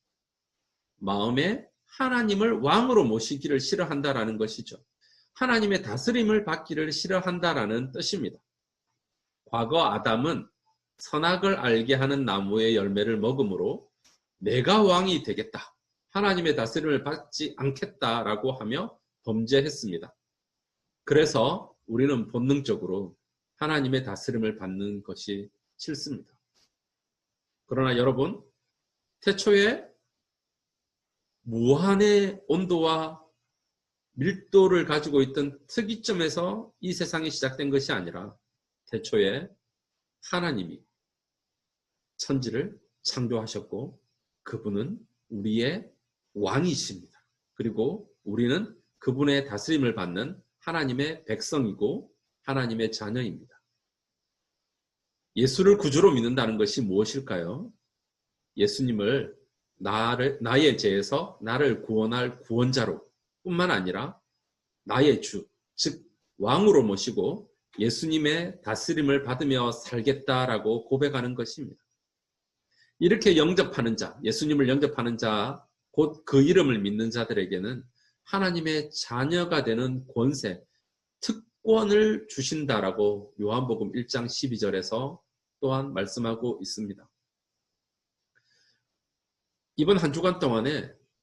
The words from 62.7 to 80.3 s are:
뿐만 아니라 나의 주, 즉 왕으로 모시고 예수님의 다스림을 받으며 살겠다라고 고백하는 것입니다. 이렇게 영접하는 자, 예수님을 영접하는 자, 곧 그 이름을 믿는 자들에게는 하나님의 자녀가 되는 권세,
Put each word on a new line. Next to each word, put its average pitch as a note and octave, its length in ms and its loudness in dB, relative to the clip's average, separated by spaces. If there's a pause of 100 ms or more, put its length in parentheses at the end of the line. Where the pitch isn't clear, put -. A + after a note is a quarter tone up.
뿐만 F3+ 260 0
아니라 G2 500 -4 (640)
나의 B2 360 4
주, - 260 -10 (280)
즉 - 280 -6 (340)
왕으로 D#3 460 6
모시고 G#2+ 680 -2 (260)
예수님의 D#3 840 -2
다스림을 C#3 640 0
받으며 B2+ 500 0
살겠다라고 A#2+ 1120 -2
고백하는 C3 500 -2
것입니다. A#2+ 480 -10 (1160)
이렇게 F#3+ 360 6
영접하는 D3+ 640 2
자, - 260 -8
예수님을 C#3+ 460 2
영접하는 B2+ 480 0
자, A2 460 -2 (280)
곧 D3+ 340 0
그 C#3 160 6
이름을 D3 380 6
믿는 G#2+ 320 -2
자들에게는 A2 720 -4 (400)
하나님의 E3 680 -2
자녀가 D#3+ 720 -2
되는 B2+ 440 -2
권세, A#2 560 -2 (560)